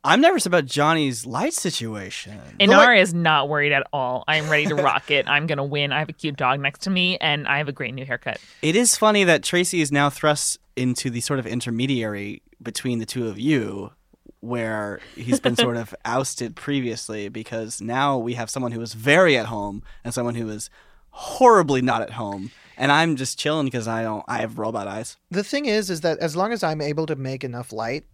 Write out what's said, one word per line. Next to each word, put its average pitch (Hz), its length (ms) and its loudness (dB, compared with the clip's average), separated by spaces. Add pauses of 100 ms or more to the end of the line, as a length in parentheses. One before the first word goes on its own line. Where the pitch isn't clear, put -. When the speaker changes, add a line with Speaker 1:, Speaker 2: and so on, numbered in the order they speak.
Speaker 1:
I'm 170 180 6
nervous 330 240 6
about 175 200 2
Johnny's 147 600 0
light 196 280 -2
situation. 107 840 -6 (200)
Speaker 2:
Inara 196 80 6 (280)
Speaker 3:
But - 40 8
Speaker 2:
is 180 140 4
not 156 360 2
worried 147 240 2
at 139 180 2
all. 127 360 -2
I'm 156 220 0
ready 151 180 2
to 165 80 0
Speaker 1:
<laughs> 143 80 2
Speaker 2:
rock - 280 2
it. 139 160 2
I'm 147 200 0
gonna 143 180 -2
win. 143 260 -2
I 139 80 0
have 156 100 -4
a - 40 -12
cute 147 240 -6
dog 139 220 0
next 139 240 -4
to 190 80 -4
me, 180 260 0
and 147 300 -2
I 139 100 0
have 147 100 -2
a 139 60 -8
great 127 200 -8
new 135 120 -10
haircut. 123 340 -6 (220)
Speaker 1:
It 160 140 2
is 240 200 4
funny 208 280 4
that 165 200 4
Tracy 175 380 0
is 139 100 0
now 143 180 4
thrust - 500 0 (160)
into 127 340 -2
the 117 120 -4
sort 139 180 -2
of 113 80 -8
intermediary 113 920 -4 (200)
between 117 380 -4
the 113 60 -6
two 120 220 -4
of 101 120 -6
you, 113 520 -2 (480)
where 110 600 -6 (140)
he's 123 260 -2
been 120 160 0
sort 123 200 0
Speaker 2:
<laughs> 113 60 -6
Speaker 1:
of 104 100 -14 (120)
ousted 123 500 -4
previously, 113 720 -6
because 110 540 -8
now 131 360 0
we 120 180 -4
have 117 140 -8
someone 127 220 -4
who 117 100 -6
is 110 120 -10
very 143 440 6
at 110 100 -2
home 104 360 -6 (220)
and 120 80 -6
someone 120 220 -4
who 113 140 -6
is 107 200 -10 (420)
horribly 175 680 6
not 120 200 0
at - 100 -6
home. 104 400 -8 (260)
And 131 160 0
I'm 160 240 4
just 131 200 -6
chilling 147 320 0
'cause 117 200 -4
I 113 140 -2
don't, 107 260 -4
I - 80 -2
have 113 200 -6
robot 110 300 -4
eyes. - 300 -10 (120)
Speaker 3:
The 196 140 -2
thing 285 220 -4
is, 208 240 0
is 165 120 -4
that 165 180 0
as 160 180 -2
long 208 160 0
as 202 100 -4
I'm 156 160 -2
able 151 280 -2
to 151 100 -4
make 131 260 -8
enough 120 300 -10
light 117 400 -6